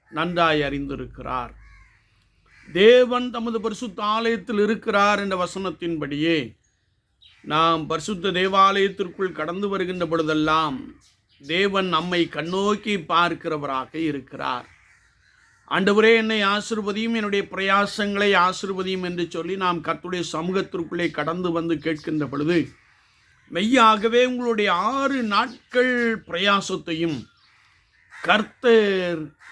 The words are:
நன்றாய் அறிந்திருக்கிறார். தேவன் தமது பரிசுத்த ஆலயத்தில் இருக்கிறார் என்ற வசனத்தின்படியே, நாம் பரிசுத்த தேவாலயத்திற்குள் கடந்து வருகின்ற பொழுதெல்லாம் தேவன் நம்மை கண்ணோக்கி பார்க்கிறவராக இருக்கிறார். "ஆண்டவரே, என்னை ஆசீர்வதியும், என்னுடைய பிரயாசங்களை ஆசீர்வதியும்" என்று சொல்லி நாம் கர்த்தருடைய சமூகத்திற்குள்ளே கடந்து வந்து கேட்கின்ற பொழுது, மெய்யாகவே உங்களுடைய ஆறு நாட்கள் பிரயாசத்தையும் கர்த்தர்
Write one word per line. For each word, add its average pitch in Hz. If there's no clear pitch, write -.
நன்றாய் 165
அறிந்திருக்கிறார். 135
தேவன் 247
தமது 226
பரிசுத்த 214
ஆலயத்தில் 220
இருக்கிறார் 208
என்ற 190
வசனத்தின்படியே, 160
நாம் 160
பரிசுத்த 170
தேவாலயத்திற்குள் 190
கடந்து 170
வருகின்ற 185
பொழுதெல்லாம் 156
தேவன் 190
நம்மை 175
கண்ணோக்கி 196
பார்க்கிறவராக 156
இருக்கிறார். 143
"ஆண்டவரே, 202
என்னை 220
ஆசீர்வதியும், 208
என்னுடைய 202
பிரயாசங்களை 202
ஆசீர்வதியும்" 185
என்று 175
சொல்லி 175
நாம் 180
கர்த்தருடைய 170
சமூகத்திற்குள்ளே 170
கடந்து 170
வந்து 165
கேட்கின்ற 156
பொழுது, 147
மெய்யாகவே 220
உங்களுடைய 233
ஆறு 262
நாட்கள் 240
பிரயாசத்தையும் 170
கர்த்தர் 190